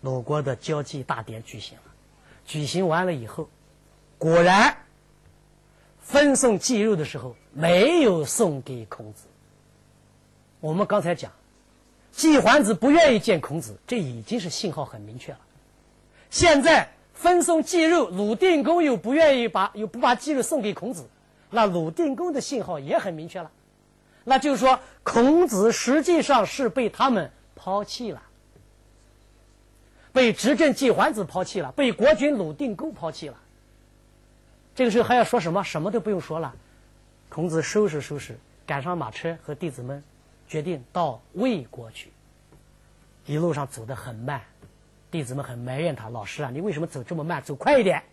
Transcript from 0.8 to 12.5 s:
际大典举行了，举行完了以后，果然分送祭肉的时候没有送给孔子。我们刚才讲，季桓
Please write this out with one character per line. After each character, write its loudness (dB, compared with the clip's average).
际 -10
大 -6
典 -14
举 -18
行 -18
了， -20
举 -6
行 -2
完 0
了 -2
以 -8
后， -12
果 4
然 4
分 4
送 2
祭 0
肉 2
的 -4
时 -10
候 -14
没 4
有 2
送 -2
给 -12
孔 -16
子。 -20
我 -6
们 0
刚 0
才 -2
讲， -14
季 6
桓 6